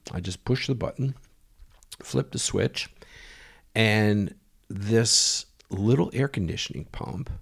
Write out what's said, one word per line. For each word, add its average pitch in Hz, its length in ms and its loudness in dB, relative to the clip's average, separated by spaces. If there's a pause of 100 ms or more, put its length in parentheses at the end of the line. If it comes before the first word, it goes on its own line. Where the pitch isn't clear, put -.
(120)
I 90 80 -6
just 95 240 -6
pushed - 240 -2
the 135 60 0
button, 131 400 -4 (840)
flipped - 320 -2
the 127 60 -4
switch, - 500 -2 (840)
and 107 600 4 (360)
this 113 720 2 (240)
little 110 460 2
air 139 140 0
conditioning - 580 -6
pump - 420 -8 (140)